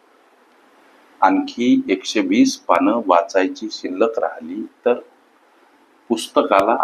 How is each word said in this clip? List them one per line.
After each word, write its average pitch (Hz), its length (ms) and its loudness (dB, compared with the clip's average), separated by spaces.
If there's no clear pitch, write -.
आणखी 117 600 2
एकशे 98 300 -2
वीस 110 360 2
पानं 98 380 2
वाचायची 92 680 0
शिल्लक 101 460 -4
राहिली, 85 440 -6
तर 123 140 0
पुस्तकाला 110 720 2